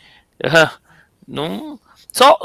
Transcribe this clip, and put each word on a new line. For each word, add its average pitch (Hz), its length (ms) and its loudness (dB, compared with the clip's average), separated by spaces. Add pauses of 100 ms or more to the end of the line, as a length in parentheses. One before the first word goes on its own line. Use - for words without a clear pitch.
(160)
<laughs> - 280 -16
ah, 156 300 2 (540)
não, 208 520 -12 (320)
só, 285 340 4